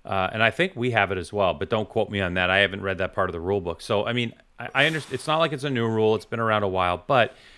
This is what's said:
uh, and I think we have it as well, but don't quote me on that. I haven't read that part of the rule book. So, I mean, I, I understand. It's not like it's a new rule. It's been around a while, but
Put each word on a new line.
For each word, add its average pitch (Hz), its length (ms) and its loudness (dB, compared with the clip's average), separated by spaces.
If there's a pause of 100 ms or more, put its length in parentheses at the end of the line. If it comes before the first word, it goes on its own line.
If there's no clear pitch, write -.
uh, 92 260 -2
and 110 100 -4
I 113 80 6
think 175 280 -2
we 120 140 -2
have 101 200 2
it 95 60 -2
as 87 160 -8
well, 95 200 2
but 87 160 -8
don't 110 200 -2
quote 107 200 -2
me 101 120 -2
on 90 140 -2
that. 90 140 2
I 95 100 4
haven't 98 220 2
read 95 180 -4
that 92 140 -4
part 95 160 0
of 90 40 -6
the 85 80 -6
rule 98 180 0
book. 85 220 -6
So, 104 240 0
I 120 80 -2
mean, 120 200 -2 (240)
I, 117 160 -12
I 135 120 4
understand. 156 300 -2
It's - 120 -8
not 156 120 0
like 165 120 0
it's 143 140 -6
a 147 40 -4
new 117 180 0
rule. 110 280 4
It's 104 100 -4
been 117 140 -6
around 110 240 2
a 98 60 0
while, 90 360 0
but 123 300 2 (220)